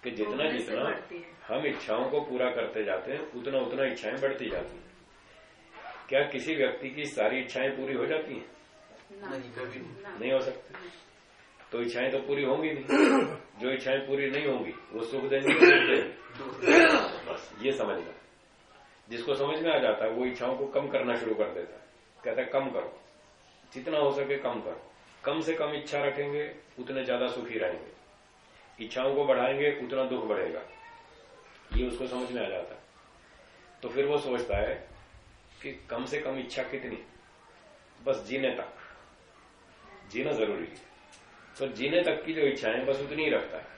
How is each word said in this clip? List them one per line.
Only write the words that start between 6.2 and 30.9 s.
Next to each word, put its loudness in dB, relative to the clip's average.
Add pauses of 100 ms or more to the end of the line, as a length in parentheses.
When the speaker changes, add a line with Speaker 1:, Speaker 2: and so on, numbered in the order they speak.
Speaker 1:
किसी -2
व्यक्ति 0
की -8
सारी 2
इच्छाएं -2
पूरी -4
हो 0
जाती -2
हैं? -10 (760)
Speaker 2:
ना। -10
Speaker 3:
नहीं, -8
कभी -8
नहीं। -14
Speaker 2:
ना। -12
Speaker 1:
नहीं 0
हो 6
सकती। -6
Speaker 2:
नहीं। -14 (840)
Speaker 1:
तो -2
इच्छाएं 0
तो 0
पूरी 0
होंगी 2
नहीं, -4 (760)
जो -2
इच्छाएं 0
पूरी 0
नहीं 0
होंगी -2 (200)
वो -4
सुख -4
देंगी, 4
दुख 8
देंगी। 8 (360)
Speaker 3:
दुख -10
देंगी। 6
Speaker 1:
बस -8
ये 2
समझना, -2 (960)
जिसको 0
समझ 0
में 2
आ 6
जाता 4
है 2
वो 0
इच्छाओं 0
को -2
कम 0
करना 2
शुरू 0
कर 0
देता -6
है, -18 (420)
कहता 0
है, -4
"कम 0
करो, -6 (720)
जितना -2
हो 6
सके 0
कम -2
करो, -10 (340)
कम 0
से 0
कम -2
इच्छा -2
रखेंगे -2 (240)
उतने -4
ज्यादा 2
सुखी -4
रहेंगे, -8
इच्छाओं 0
को 4
बढ़ाएंगे 4 (140)
उतना 0
दुख -2
बढ़ेगा।" -2 (1120)